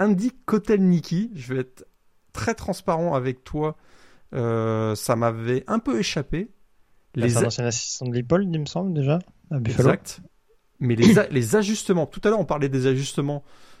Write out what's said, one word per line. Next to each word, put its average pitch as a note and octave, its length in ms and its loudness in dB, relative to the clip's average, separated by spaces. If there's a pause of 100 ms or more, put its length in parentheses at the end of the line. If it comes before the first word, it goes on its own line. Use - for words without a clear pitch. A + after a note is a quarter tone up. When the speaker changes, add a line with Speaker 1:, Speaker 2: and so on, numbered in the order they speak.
Speaker 1:
Andy G#3 320 2 (140)
Kotelnicki. F#3+ 880 2
Je B2+ 180 -10
vais C3 80 -2
être - 240 -10 (480)
très - 220 -2
transparent E3+ 600 -4
avec B2+ 280 -4
toi, D3+ 340 -6 (560)
euh, A2+ 600 0
ça A#2 220 -2
m'avait A#2 500 -2
un A3 140 0
peu A#3+ 180 -2
échappé. F3 540 -4 (640)
Speaker 2:
Bah, A#2 60 -2
Speaker 1:
Les A#2+ 80 2
Speaker 2:
c'est A#2 80 2
un B2+ 40 4
Speaker 1:
a- A#2+ 40 2
Speaker 2:
ancien A#2+ 180 -4
assistant A#2+ 420 -6
de A#2+ 80 -4
Leipold, E3 400 2
il D#3 60 -2
me C#3+ 60 -4
semble, F3+ 280 -4
déjà, D3 240 2 (320)
à C#3+ 80 -2
Buffalo. A#2+ 300 2
Speaker 1:
Exact. - 320 -2 (580)
Mais A#2+ 160 0
les F3+ 240 8
a-, G#3 120 4
les B2 260 0
ajustements, G3 500 0
tout - 160 -14
à G3+ 80 2
l'heure A3 80 2
on F3 60 0
parlait D3 240 -2
des C3 180 0
ajustements C#3 560 -2 (380)